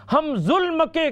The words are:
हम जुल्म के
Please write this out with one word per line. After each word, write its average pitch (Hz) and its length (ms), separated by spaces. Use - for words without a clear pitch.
हम 302 260
जुल्म 320 500
के 320 260